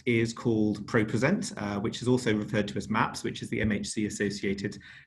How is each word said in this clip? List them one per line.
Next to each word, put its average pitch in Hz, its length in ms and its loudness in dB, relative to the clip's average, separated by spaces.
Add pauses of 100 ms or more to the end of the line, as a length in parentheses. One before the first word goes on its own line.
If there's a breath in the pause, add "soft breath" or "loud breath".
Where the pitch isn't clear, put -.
is 117 260 4
called 107 540 2
ProPresent, 120 720 2
uh, 101 200 -2
which 113 200 -4
is 117 60 -4
also 123 260 4
referred 104 360 0
to - 80 -8
as 98 120 -4
maps, 113 360 0
which 110 180 -6
is - 80 -10
the 113 100 -2
M 110 120 2
H 101 160 -2
C 107 180 -2
associated 101 720 -2 (280 loud breath)